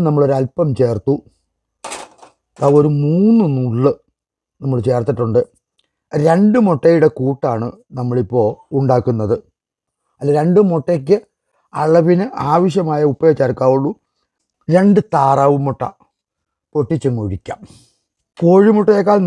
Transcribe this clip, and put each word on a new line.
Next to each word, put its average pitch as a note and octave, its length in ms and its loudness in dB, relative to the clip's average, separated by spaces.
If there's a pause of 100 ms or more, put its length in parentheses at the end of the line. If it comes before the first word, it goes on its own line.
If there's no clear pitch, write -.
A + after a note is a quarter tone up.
നമ്മളൊരല്പം C#3+ 600 0 (140)
ചേർത്തു. A#2 340 0 (1400)
ദാ C3+ 80 0 (140)
ഒരു D3+ 80 0 (160)
മൂന്ന് G3+ 400 2 (100)
നുള്ള് B2+ 360 0 (720)
നമ്മൾ C3+ 160 -4 (120)
ചേർത്തിട്ടുണ്ട്. A2+ 520 -2 (720)
രണ്ട് F3 540 2
മുട്ടയുടെ E3 520 2
കൂട്ടാണ് C3 500 -4 (300)
നമ്മളിപ്പോൾ A#2+ 500 -2 (300)
ഉണ്ടാക്കുന്നത്. A#2+ 580 0 (840)
അല്ല, C#3+ 200 -2
രണ്ട് F3 200 2 (120)
മുട്ടയ്ക്ക് E3 460 -2 (560)
അളവിന് E3 520 2 (260)
ആവശ്യമായ D#3+ 500 -2 (100)
ഉപ്പേ D#3+ 280 2
ചേർക്കാവുള്ളൂ. C3 520 0 (840)
രണ്ട് G3+ 240 4 (160)
താറാവ് C#3 420 2 (100)
മുട്ട C3 140 -6 (920)
പൊട്ടിച്ചങ്ങ് B2+ 500 -2
ഒഴിക്കാം. - 360 -10 (840)
കോഴിമുട്ടയേക്കാൾ G3+ 840 4